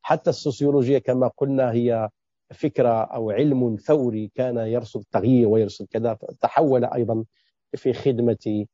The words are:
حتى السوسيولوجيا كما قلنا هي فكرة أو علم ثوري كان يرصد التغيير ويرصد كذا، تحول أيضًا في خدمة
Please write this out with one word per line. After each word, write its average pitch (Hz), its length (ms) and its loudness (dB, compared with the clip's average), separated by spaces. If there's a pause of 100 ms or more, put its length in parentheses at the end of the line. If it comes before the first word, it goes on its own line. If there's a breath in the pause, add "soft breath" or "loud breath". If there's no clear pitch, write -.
حتى 156 280 -2
السوسيولوجيا 139 680 0
كما 127 380 0
قلنا 131 360 0
هي 117 360 0 (460)
فكرة 139 340 0 (140)
أو 113 280 -6
علم 123 460 0
ثوري 117 580 0
كان 127 220 -2
يرصد 113 440 -4
التغيير 113 480 2
ويرصد 107 380 0
كذا، 113 320 -4 (220)
تحول 131 440 2
أيضًا 113 400 -2 (520)
في 131 160 -2
خدمة 117 800 -2